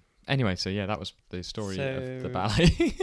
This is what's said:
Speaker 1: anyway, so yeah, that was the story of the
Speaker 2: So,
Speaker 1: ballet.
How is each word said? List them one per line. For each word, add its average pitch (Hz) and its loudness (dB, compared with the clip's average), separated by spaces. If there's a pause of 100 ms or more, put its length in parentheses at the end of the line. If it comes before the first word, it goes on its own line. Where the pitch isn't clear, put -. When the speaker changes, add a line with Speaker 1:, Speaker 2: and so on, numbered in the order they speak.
(260)
Speaker 1:
anyway, 120 2
so 95 -4
yeah, 98 -2
that 98 -2
was 92 -10 (180)
the 90 -6
story 98 -6
of 131 -6
the 127 -6
Speaker 2:
So, - -
Speaker 1:
ballet. 160 4